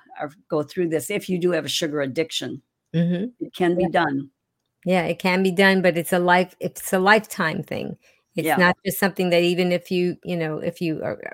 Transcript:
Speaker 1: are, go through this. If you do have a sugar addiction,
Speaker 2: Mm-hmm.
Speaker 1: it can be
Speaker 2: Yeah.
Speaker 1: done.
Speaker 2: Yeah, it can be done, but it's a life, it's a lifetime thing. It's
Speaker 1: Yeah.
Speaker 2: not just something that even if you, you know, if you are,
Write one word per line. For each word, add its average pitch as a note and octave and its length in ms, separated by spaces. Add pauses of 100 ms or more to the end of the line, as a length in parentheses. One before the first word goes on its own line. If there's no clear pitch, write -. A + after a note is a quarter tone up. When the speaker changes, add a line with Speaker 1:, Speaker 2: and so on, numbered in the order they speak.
(180)
Speaker 1:
are, D3 120 (180)
go D3+ 140
through E3+ 280
this. D#3 200
If G3+ 180
you F3+ 100
do F3+ 140
have D#3 120
a C#3+ 40
sugar D3+ 320
addiction, C#3 600 (320)
Speaker 2:
Mm-hmm. F3 500
Speaker 1:
it - 100
can F3 220
be F#3 80
Speaker 2:
Yeah. F3+ 40 (160)
Speaker 1:
done. C#3 260 (540)
Speaker 2:
Yeah, F3+ 200
it E3+ 140
can F#3 240
be F#3+ 100
done, F#3+ 280
but F3 160
it's E3+ 160
a F#3 60
life, F3+ 420
it's - 320
a G3 60
lifetime G3 640
thing. - 340 (400)
It's D#3 100
Speaker 1:
Yeah. D#3 100
Speaker 2:
not F3+ 280
just F#3+ 140
something F#3 320
that E3+ 120
even F3 300
if F3 180
you, F3+ 340
you F3 120
know, D#3 220
if - 220
you D#3+ 220
are, - 180 (140)